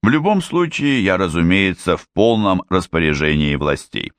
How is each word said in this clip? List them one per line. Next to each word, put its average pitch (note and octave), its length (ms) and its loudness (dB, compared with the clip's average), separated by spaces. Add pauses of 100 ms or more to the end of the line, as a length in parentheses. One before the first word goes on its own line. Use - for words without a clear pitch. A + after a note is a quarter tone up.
«В - 60 2
любом E3 340 2
случае, C#3+ 600 -2
я, F#2 140 2
разумеется, F2+ 800 0
в - 160 -14
полном G#2 560 2
распоряжении D2+ 880 0
властей». - 640 -6